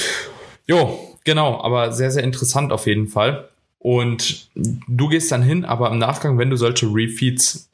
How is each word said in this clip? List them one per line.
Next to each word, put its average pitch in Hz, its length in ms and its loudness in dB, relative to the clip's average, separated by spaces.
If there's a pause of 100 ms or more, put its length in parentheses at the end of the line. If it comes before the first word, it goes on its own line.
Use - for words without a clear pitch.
(680)
jo, 156 320 2 (240)
genau, 151 400 0
aber 120 300 0
sehr, 127 180 0
sehr 131 140 0
interessant 131 480 0
auf - 140 -2
jeden 107 200 2
Fall. 120 420 -2 (380)
Und 120 680 -2
du 123 540 -2
gehst 160 220 0
dann 123 120 2
hin, 160 240 2
aber 120 240 0
im 117 80 -2
Nachgang, 131 400 0
wenn 123 100 2
du 131 80 0
solche 120 300 0
Refeeds, 113 880 0